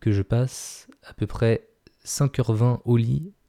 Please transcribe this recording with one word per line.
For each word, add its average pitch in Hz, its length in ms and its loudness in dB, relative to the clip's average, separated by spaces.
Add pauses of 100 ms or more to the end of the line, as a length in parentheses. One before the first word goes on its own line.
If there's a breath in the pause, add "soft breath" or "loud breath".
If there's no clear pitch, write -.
que 110 100 2
je 101 100 2
passe - 680 -4 (140)
à - 100 -20
peu 107 140 -4
près - 420 0 (340)
cinq - 360 -2
heures 117 140 0
vingt 120 300 2
au 120 140 2
lit 135 360 -2 (160)